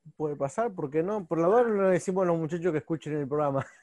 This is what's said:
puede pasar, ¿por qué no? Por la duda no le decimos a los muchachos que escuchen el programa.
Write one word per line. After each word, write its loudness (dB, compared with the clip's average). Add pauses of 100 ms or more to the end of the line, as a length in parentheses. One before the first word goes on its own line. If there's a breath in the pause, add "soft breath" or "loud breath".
(180)
puede -4
pasar, -2
¿por -6
qué 0
no? -4
Por -2
la 2
duda 6
no 2
le 4
decimos 0
a 4
los 2
muchachos -2
que 0
escuchen -6
el -4
programa. 0 (200)